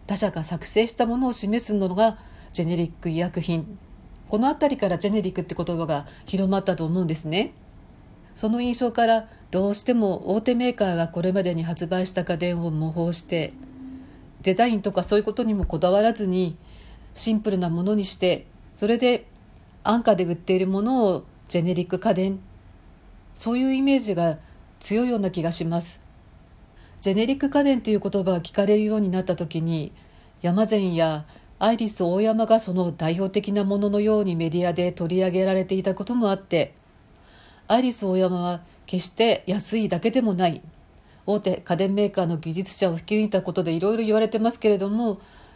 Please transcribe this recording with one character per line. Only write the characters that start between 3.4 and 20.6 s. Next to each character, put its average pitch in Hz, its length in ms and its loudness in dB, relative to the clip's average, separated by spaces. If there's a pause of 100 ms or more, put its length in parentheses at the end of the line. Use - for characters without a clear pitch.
品。 165 360 -4 (500)
こ 208 100 -2
の 247 100 2
あ 302 80 2
た 294 120 2
り 277 100 0
か 196 120 0
ら 175 80 0
ジ 202 100 -2
ェ 196 40 0
ネ 214 100 0
リ 185 100 -4
ッ - 40 -18
ク 185 60 -2
っ - 20 -8
て 165 120 -8
言 175 100 -4 (120)
葉 165 100 -4
が 147 200 -2 (180)
広 190 260 0
ま 196 80 2
っ 190 40 -2
た 185 120 0
と 160 100 -4
思 175 160 0
う - 20 0
ん 165 40 -2
で 160 80 -2
す 156 120 -10
ね。 180 260 -2 (840)
そ 220 120 -4
の 240 140 0
印 247 120 -2
象 240 180 -2
か 233 160 2
ら、 226 200 2 (240)
ど 190 180 2
う 202 40 -2
し - 100 -4
て 247 120 2
も 190 400 0
大 220 60 0
手 247 120 0
メ 247 160 0
ー 240 60 -4
カ 214 100 0
ー 180 100 0
が 170 120 0
こ 170 160 -4
れ 185 100 0
ま 196 80 2
で 180 140 0
に 165 80 -2
発 165 240 -4
売 185 180 -2
し 185 60 -6
た 180 140 -4
家 175 120 -2
電 170 260 -2
を 170 60 -2
模 156 260 -2
倣 170 160 0
し - 120 -6
て、 165 300 -4 (880)
デ 185 120 2
ザ 226 140 4
イ 226 80 2
ン 202 60 -2
と 202 100 -2
か 185 120 0
そ 208 120 0
う 208 40 4
い - 20 4
う 208 40 -10
こ 214 80 -4
と 247 100 -4
に 220 100 0
も 196 120 0
こ 165 140 -4
だ 180 120 4
わ 202 100 4
ら 226 120 4
ず 214 140 -4
に、 185 280 0 (600)
シ - 180 -2
ン 214 80 0
プ 214 100 -2
ル 190 60 0
な 175 120 0
も 170 140 -2
の 208 120 2
に 202 100 0
し - 100 -4
て、 180 300 0 (300)
そ 208 120 -2
れ 233 100 4
で 247 280 2 (580)
安 233 200 2
価 214 120 6
で 185 80 0
売 170 100 0
っ - 20 0
て 185 200 0
い 185 40 2
る 185 80 2